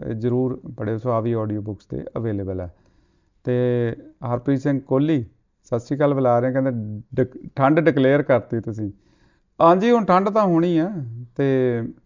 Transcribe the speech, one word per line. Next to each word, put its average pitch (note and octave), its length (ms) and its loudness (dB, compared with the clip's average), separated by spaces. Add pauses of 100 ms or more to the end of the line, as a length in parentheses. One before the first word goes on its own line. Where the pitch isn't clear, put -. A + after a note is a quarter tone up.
ਇਹ A#2+ 80 -6
ਜ਼ਰੂਰ B2 460 -2 (160)
ਪੜ੍ਹਿਓ, A2 200 -4
ਸੁਹਾਵੀ A2+ 360 -2
ਆਡੀਓ G#2+ 300 -4
ਬੁੱਕਸ G#2 220 -10
'ਤੇ - 200 -10 (120)
ਅਵੇਲੇਬਲ G2 440 -6
ਹੈ। F2 140 -10 (720)
ਤੇ B2 500 0 (380)
ਹਰਪ੍ਰੀਤ C3 280 0
ਸਿੰਘ C#3 200 0
ਕੋਹਲੀ C#3 460 0 (380)
ਸਤਿ A#2+ 140 -4
ਸ਼੍ਰੀ C3 180 -6
ਅਕਾਲ C#3+ 180 2
ਬੁਲਾ B2 240 2
ਰਹੇ, B2+ 140 0
ਕਹਿੰਦੇ, A#2 500 -4 (120)
"ਡਿਕ-, - 420 -4
ਠੰਡ C#3 240 4
ਡਿਕਲੇਅਰ C#3+ 420 4
ਕਰਤੀ A#2+ 380 0
ਤੁਸੀਂ।" G#2+ 320 -8 (720)
ਹਾਂਜੀ, F#3 280 4
ਹੁਣ A#3 140 4
ਠੰਡ F#3 240 4
ਤਾਂ G#3 160 2
ਹੋਣੀ E3+ 340 2
ਆ, E3 120 0 (460)
ਤੇ C3 440 2 (260)